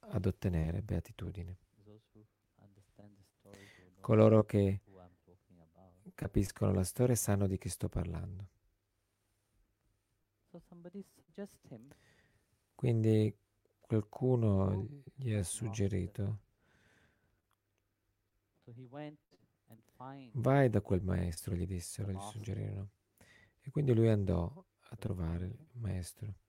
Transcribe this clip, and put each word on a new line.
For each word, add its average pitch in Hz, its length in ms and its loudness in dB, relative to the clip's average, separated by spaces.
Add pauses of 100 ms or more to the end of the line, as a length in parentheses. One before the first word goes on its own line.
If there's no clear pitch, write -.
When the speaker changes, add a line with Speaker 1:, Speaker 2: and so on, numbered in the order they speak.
Speaker 1:
ad 98 260 -4
ottenere 90 560 -2
beatitudine. 90 760 -8 (240)
Speaker 2:
Those 104 200 -20 (100)
who 107 120 -20 (380)
understand 101 540 -20
the 101 80 -20 (140)
story 98 200 -20 (200)
will - 140 -20
know - 80 -20
Speaker 1:
Coloro 110 440 8
che 101 420 2
Speaker 2:
who 95 140 -20
I'm 90 100 -20 (140)
talking 90 360 -20
about. 87 540 -20
Speaker 1:
capiscono - 580 0
la 92 120 2
storia 123 300 0
e 104 40 0
sanno 101 280 0
di 92 120 -2
chi - 100 -8
sto - 200 -6
parlando. 90 600 -8 (2000)
Speaker 2:
So 170 100 -20
somebody 175 420 -18
suggest - 560 -16 (100)
him 120 200 -18 (840)
Speaker 1:
Quindi 110 640 2 (440)
qualcuno 110 840 2
Speaker 2:
go 98 220 -2 (260)
Speaker 1:
gli 127 200 -4
ha 104 60 0
Speaker 2:
as 87 200 -4
master. 120 60 -6
Speaker 1:
suggerito. 101 720 -2 (2250)
Speaker 2:
So 123 120 -20
he 127 120 -18
went 147 300 -14 (500)
and 113 120 -20 (160)
find 131 380 -14
Speaker 1:
"Vai 131 360 2
da 107 100 0
quel 95 220 -2
maestro", 90 520 -4
gli 87 120 -4
dissero, 92 420 -8
Speaker 2:
the 98 40 -6
Speaker 1:
gli 92 40 -6
Speaker 2:
master. 104 200 -12
Speaker 1:
suggerirono. 101 540 -8 (680)
E - 100 -16
quindi 135 240 2
lui 113 140 6
andò 95 360 2
a - 440 -12
Speaker 2:
So - 60 -14
he - 40 -16
Speaker 1:
trovare 90 500 -4
Speaker 2:
came 120 240 -14
Speaker 1:
il 123 80 -14
maestro. 95 540 -6 (140)